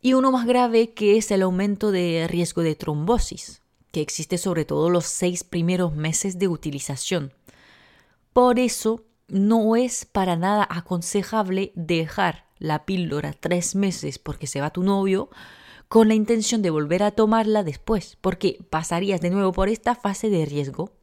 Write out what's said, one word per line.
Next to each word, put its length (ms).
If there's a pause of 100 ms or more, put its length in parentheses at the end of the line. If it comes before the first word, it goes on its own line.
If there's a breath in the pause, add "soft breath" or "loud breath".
Y 140
uno 180
más 140
grave, 480
que 240
es 140
el 100
aumento 500
de 380
riesgo 320
de 140
trombosis, 840 (300)
que 100
existe 380
sobre 260
todo 240
los 160
seis 400
primeros 500
meses 440
de 100
utilización. 840 (1000 soft breath)
Por 260
eso, 460 (240)
no 480
es 300
para 300
nada 340
aconsejable 1040
dejar 720 (120)
la 280
píldora 460
tres 420
meses 440
porque 280
se 140
va 100
tu 120
novio 460 (600 loud breath)
con 200
la 60
intención 480
de 80
volver 320
a 80
tomarla 540
después, 560
porque 500
pasarías 500
de 100
nuevo 220
por 160
esta 260
fase 360
de 160
riesgo. 460 (100)